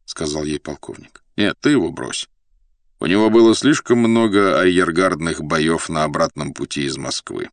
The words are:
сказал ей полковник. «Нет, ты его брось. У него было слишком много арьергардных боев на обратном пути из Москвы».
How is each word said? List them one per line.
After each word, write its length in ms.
сказал 280
ей 140
полковник. 640
«Нет, 240
ты 100
его 200
брось. 380
У 60
него 220
было 260
слишком 440
много 600
арьергардных 840
боев 480
на 140
обратном 500
пути 300
из 120
Москвы». 560